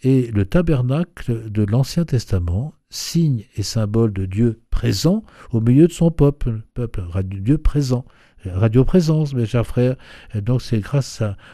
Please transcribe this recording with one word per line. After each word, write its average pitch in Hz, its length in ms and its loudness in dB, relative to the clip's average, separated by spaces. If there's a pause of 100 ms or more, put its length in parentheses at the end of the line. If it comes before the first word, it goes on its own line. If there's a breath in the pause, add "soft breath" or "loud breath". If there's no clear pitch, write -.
est 131 300 2
le 101 120 2
tabernacle 131 1040 -2
de 104 140 0
l'Ancien 131 420 0
Testament, 104 680 -2 (160)
signe 147 560 -2 (100)
et 107 80 -4
symbole 110 500 0
de 95 120 -4
Dieu 110 360 -2 (100)
présent 156 520 0 (280 loud breath)
au 113 100 0
milieu 127 260 6
de 165 60 0
son 170 180 2
peuple, 139 520 0 (100)
peuple, 113 280 -8
ra-, 90 220 -6
Dieu 98 340 -2
présent, 135 460 0 (420 soft breath)
euh, 90 120 -6
radioprésence, 139 760 2
mes 120 120 -2
chers 113 220 -2
frères. 123 280 0 (380 loud breath)
Et 104 80 -4
donc 120 200 0
c'est - 180 -2
grâce - 420 -4
à, 104 160 -4 (160 loud breath)